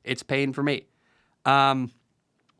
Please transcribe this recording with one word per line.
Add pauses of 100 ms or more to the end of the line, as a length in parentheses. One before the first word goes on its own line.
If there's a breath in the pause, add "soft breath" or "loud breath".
It's
pain
for
me. (580)
Um, (680)